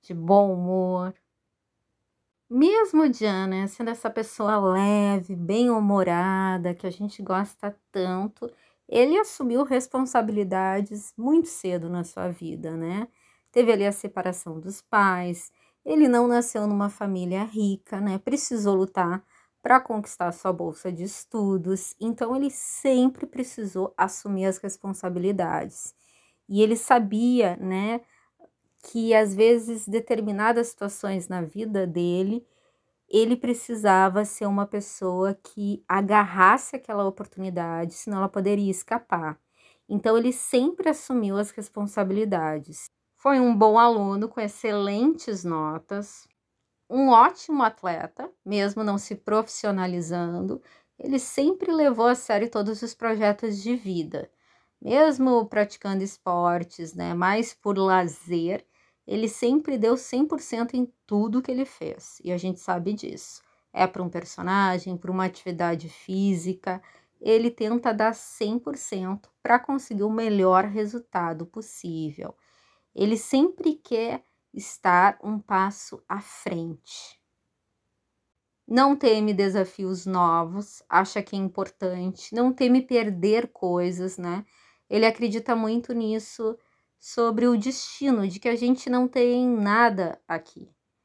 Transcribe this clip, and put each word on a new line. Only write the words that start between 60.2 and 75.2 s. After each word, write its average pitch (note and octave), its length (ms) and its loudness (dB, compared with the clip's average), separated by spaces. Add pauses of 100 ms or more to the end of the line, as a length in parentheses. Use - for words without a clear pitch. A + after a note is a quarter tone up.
por D4+ 140 -6
cento A#3 360 -6
em B3 160 -2 (140)
tudo G#3+ 360 0
que C4 100 -8
ele C4 140 -2
fez, - 580 -14
e F3 80 -6
a F3+ 60 -2
gente F#3 220 -6
sabe F3+ 340 -4
disso. - 480 -12 (300)
É F#3 140 2
pra F#3 160 -6
um F3+ 80 -6
personagem, F3+ 880 -2
pra F#3 140 -8
uma F#3 140 -2
atividade E3+ 640 -6
física, F#3+ 920 -4 (400)
ele A3+ 300 4
tenta A#3 420 -2
dar A3 220 2
cem A3 420 -6
por C#4 180 -6
cento G3 540 -8 (140)
pra - 160 4
conseguir B3 440 -4
o G#3+ 60 0
melhor G3+ 560 4
resultado G3+ 800 -6
possível. E3 920 -10 (600)
Ele G#3+ 200 0
sempre D4+ 600 0
quer A#3+ 480 -6 (300)
estar F#3+ 720 2